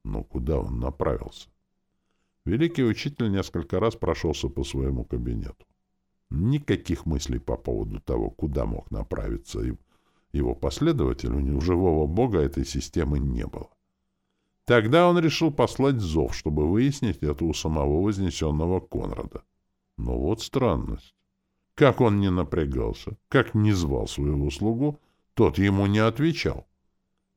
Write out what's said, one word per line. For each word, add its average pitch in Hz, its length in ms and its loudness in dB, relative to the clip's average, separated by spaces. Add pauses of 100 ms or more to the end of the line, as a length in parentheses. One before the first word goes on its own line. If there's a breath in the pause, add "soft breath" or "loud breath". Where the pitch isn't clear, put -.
Но 50 200 -6
куда 67 360 -2
он 50 200 -4
направился? - 680 -6 (960)
Великий 139 380 0
учитель 117 460 0
несколько 92 500 -2
раз 110 160 0
прошёлся 80 540 -2
по - 140 -4
своему 65 400 -2
кабинету. 58 600 -6 (640)
Никаких 143 760 -2
мыслей 65 340 -2
по - 180 -6
поводу 52 420 -6
того, 55 300 -2
куда 67 360 -4
мог 52 240 -6
направиться 52 720 -6
и 60 140 -4 (560)
его 62 240 -2
последователь, 71 760 0
у 69 80 0
него 69 180 0
живого 82 480 2
бога 101 320 2
этой 69 260 0
системы 71 540 -2
не 62 260 -2
было. - 240 -12 (960)
Тогда 123 440 6
он 175 100 4
решил 160 320 2
послать 131 480 2
зов, 78 340 0
чтобы 76 360 0
выяснить 120 520 0
это 73 220 -2
у 80 100 0
самого 76 480 0
вознесённого 87 800 0
Конрада. - 640 -8 (540)
Но 60 200 -4
вот 87 240 -2
странность. 80 720 -2 (600)
Как 135 260 4
он 104 180 4
ни 98 100 2
напрягался, 82 880 -2 (100)
как - 260 2
ни 107 180 4
звал 73 360 0
своего 71 440 0
слугу, 117 480 -2 (340 soft breath)
тот 104 240 4
ему 98 300 4
не 104 120 2
отвечал. 113 680 0 (680)